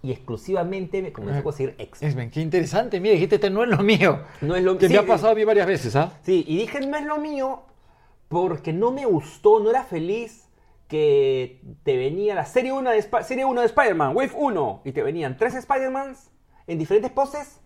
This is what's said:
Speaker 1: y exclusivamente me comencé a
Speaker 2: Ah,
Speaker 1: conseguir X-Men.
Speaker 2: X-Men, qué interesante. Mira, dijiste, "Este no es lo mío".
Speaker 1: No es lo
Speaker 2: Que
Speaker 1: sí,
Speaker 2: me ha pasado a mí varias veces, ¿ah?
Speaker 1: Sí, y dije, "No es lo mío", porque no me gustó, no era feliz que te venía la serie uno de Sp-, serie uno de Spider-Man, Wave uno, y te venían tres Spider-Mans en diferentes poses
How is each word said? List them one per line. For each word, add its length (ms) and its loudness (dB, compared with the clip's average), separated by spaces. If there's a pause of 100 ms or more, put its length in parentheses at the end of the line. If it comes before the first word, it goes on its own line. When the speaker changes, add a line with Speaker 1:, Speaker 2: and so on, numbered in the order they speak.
Speaker 1:
y 100 -8
exclusivamente 880 -6
me 100 -10
comencé 260 -6
a 20 -2
Speaker 2:
Ah, 40 -8
Speaker 1:
conseguir 340 -6
X-Men. 320 -8
Speaker 2:
X-Men, 200 -6
qué 100 -6
interesante. 600 -2
Mira, 140 4
dijiste, 220 2
"Este 140 0
no 120 0
es 60 0
lo 160 2
mío". 360 4 (200)
Speaker 1:
No 160 -2
es 80 0
lo 140 4
Speaker 2:
Que 100 4
Speaker 1:
sí, 60 4
Speaker 2:
me 40 8
ha 80 4
pasado 260 4
a 40 6
mí 80 0
varias 240 4
veces, 260 -2
¿ah? 160 2 (120)
Speaker 1:
Sí, 240 2
y 120 -2
dije, 220 -4
"No 160 -6
es 100 -6
lo 120 -4
mío", 440 -6 (640)
porque 440 -2
no 180 0
me 160 -8
gustó, 540 4
no 100 2
era 140 2
feliz 600 -6 (440)
que 720 2 (220)
te 160 2
venía 360 -2
la 120 -4
serie 260 0
uno 180 -2
de 140 4
Sp-, 180 -2
serie 220 -4
uno 160 0
de 60 2
Spider-Man, 500 2
Wave 200 0
uno, 480 -2
y 80 -8
te 100 -2
venían 340 -4
tres 180 -2
Spider-Mans 760 -6 (360)
en 120 -6
diferentes 320 0
poses 560 -4